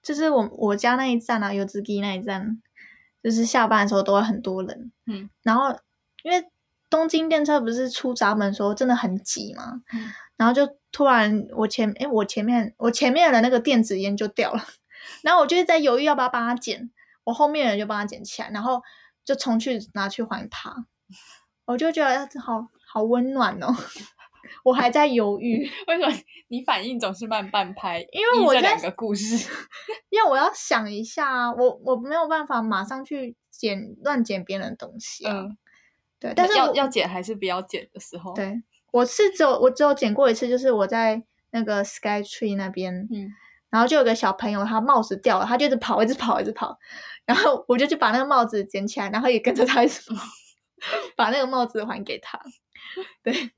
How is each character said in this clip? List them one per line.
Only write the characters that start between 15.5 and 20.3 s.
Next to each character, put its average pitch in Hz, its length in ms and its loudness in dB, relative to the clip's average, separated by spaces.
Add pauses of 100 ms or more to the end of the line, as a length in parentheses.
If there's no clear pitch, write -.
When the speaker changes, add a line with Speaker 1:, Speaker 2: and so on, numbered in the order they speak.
Speaker 1:
是 359 80 4
在 339 140 4
犹 262 200 4
豫 285 60 0
要 302 100 4
不 269 60 -2
要 247 80 0
帮 233 180 -2
他 240 80 0
捡， 233 360 -8 (340)
我 233 80 -2
后 294 140 4
面 302 200 0
的 220 40 4
人 202 80 0
就 208 80 -4
帮 214 120 -4
他 208 60 -4
捡 208 200 -12
起 - 180 -12
来， - 80 -10
然 208 120 -6
后 247 200 -2 (400)
就 269 120 0
冲 233 260 0
去 240 180 -2 (140)
拿 196 160 -4
去 226 140 -8
还 208 260 -8